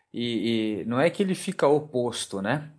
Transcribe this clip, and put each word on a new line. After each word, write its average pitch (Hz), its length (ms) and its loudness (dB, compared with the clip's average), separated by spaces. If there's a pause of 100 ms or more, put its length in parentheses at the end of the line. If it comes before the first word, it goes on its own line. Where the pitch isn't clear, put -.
(120)
e, 110 680 0
e 78 40 -8
não 120 140 0
é 165 100 6
que - 140 -2
ele 190 120 0
fica - 320 0
oposto, 123 720 0
né? 139 380 -2